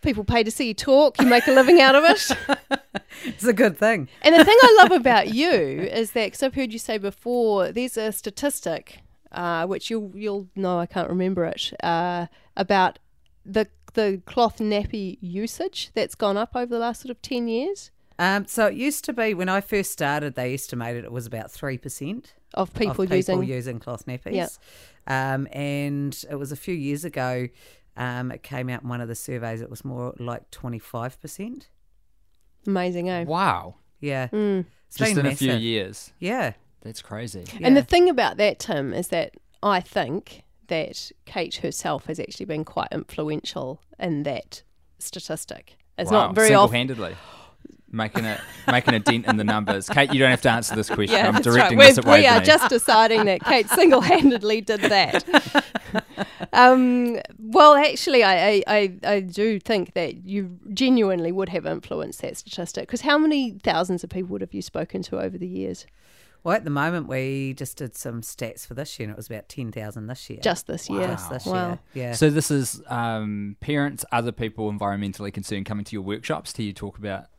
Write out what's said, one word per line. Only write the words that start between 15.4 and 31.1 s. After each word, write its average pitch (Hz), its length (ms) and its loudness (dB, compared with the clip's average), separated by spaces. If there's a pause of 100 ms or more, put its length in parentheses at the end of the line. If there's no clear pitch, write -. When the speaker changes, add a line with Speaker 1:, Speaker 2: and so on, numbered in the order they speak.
Speaker 1:
that's - 180 -4
gone 202 240 -2
up 220 180 -4
over 247 120 -6
the 240 120 -6
last 233 220 -6
sort 254 80 -16
of 240 140 -12
ten 240 240 -6
years. 269 420 -6 (300)
Speaker 2:
Um, 190 260 0
so 220 220 0
it - 80 -2
used 294 300 -4
to 302 80 -6
be, 226 200 -2
when 185 160 -4
I 196 120 0
first 196 300 -4
started, 147 440 -4
they 127 180 -6
estimated 120 500 -8
it - 80 -14
was 117 140 -10
about 110 260 -12
three 135 280 -10
percent 151 560 -12 (180)
Speaker 1:
Of 190 200 -4
people 202 300 -2
Speaker 2:
of 185 60 -2
people 190 60 0
Speaker 1:
using 185 280 0
Speaker 2:
using 127 360 -8
cloth - 260 -12
nappies. 127 280 -10 (760)
Speaker 1:
Yeah. 135 260 -2
Speaker 2:
Um, 135 180 -4
and 143 640 -6 (140)
it 147 60 -10
was 139 160 -10
a 147 60 -12
few 185 180 -8
years 143 280 -6
ago, 127 440 -6 (480)
um, 123 360 -8
it - 120 -14
came 127 260 -8
out 123 140 -10
in 123 60 -10
one 120 120 -8
of 120 60 -10
the 113 80 -10
surveys, 113 460 -10
it 117 100 -14
was 117 120 -18
more 123 360 -10
like 120 320 -12
twenty-five 120 680 -12